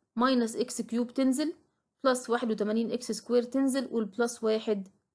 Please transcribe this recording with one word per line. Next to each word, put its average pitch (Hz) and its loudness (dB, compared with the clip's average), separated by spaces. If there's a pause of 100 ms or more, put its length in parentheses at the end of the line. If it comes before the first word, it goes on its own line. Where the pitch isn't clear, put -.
(160)
ماينس 240 2
إكس 240 -4
كيوب 233 -2
تنزل، 269 2 (500)
بلس 254 2
واحد 240 0
وتمانين 220 0
إكس 240 -4
سكوير 240 0
تنزل، 262 0
والبلس 233 -2
واحد 220 0 (260)